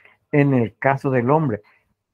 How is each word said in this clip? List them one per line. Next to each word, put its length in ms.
en 220
el 240
caso 320
del 200
hombre. 320